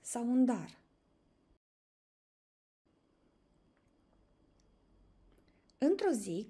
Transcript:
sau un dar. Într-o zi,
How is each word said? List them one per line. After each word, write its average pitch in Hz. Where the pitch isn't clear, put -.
sau 240
un 254
dar. 233
Într-o 370
zi, 202